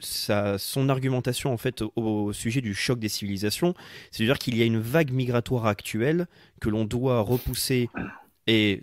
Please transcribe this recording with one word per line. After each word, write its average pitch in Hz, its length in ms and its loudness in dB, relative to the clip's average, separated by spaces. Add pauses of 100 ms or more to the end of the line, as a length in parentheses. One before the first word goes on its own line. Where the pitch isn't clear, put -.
sa, 101 580 -2
son 135 320 0
argumentation 131 640 0
en 113 60 -2
fait - 240 -4
au, 110 140 -4
au 107 360 0
sujet 120 300 -2
du 104 120 -2
choc 123 260 0
des 107 100 -2
civilisations, 104 640 -2 (380)
c'est-à-dire 113 260 2
qu'il 117 180 -2
y 117 60 4
a 117 40 6
une 113 140 2
vague 127 320 2
migratoire 120 540 0
actuelle 135 600 0 (340)
que 113 100 0
l'on 107 160 2
doit 123 360 2
repousser 123 680 0 (560)
et 107 360 4